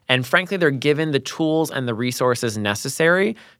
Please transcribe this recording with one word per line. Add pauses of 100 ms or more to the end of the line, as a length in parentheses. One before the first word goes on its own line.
and
frankly,
they're
given
the
tools
and
the
resources
necessary (260)